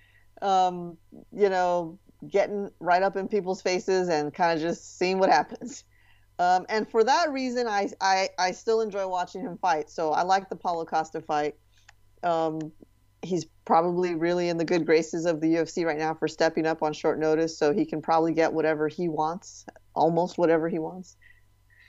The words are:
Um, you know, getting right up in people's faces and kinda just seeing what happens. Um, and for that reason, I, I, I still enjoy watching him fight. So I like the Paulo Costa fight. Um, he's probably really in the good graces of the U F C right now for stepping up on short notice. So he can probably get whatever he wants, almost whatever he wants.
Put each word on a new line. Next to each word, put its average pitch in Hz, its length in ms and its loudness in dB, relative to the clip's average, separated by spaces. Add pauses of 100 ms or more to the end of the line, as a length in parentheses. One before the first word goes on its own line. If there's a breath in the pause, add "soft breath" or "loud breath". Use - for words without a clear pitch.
(400 soft breath)
Um, 180 560 0 (360)
you 196 180 2
know, 175 480 0 (280)
getting 202 440 -2 (100)
right 175 220 2
up 196 140 0
in 190 120 -4
people's 190 340 -2
faces 185 460 0
and 151 240 0
kinda 170 260 0
just 165 400 -6
seeing 185 200 0
what 185 120 4
happens. - 540 -2 (540)
Um, 180 320 2
and 214 200 -2
for 220 140 4
that 311 280 2
reason, 247 340 -2
I, 202 220 -2 (120)
I, 190 280 4 (100)
I 185 140 2
still 226 280 0
enjoy 196 260 -4
watching 180 360 -4
him 175 160 -10
fight. 156 320 0
So 156 220 -2
I 165 100 2
like 190 260 2
the 185 80 -8
Paulo 170 300 -4
Costa 156 340 -4
fight. 151 340 -2 (680 soft breath)
Um, 160 500 -2 (500)
he's 165 240 -4 (200)
probably 175 480 2
really 175 340 0
in 170 80 -2
the 165 80 0
good 165 220 0
graces 165 400 2
of 160 160 0
the 160 80 2
U 165 100 2
F 160 80 -2
C 175 160 -4
right 151 140 -2
now 160 160 -2
for 156 140 -4
stepping 160 380 0
up 160 160 -2
on 151 120 -2
short 151 240 0
notice. 156 400 0
So 147 160 2
he 156 100 2
can 156 160 -6
probably 160 320 0
get 160 220 2
whatever 156 340 0
he 175 200 -4
wants, 156 580 -6 (280)
almost 170 440 2
whatever 165 320 2
he 175 80 -4
wants. 175 380 -10 (720 soft breath)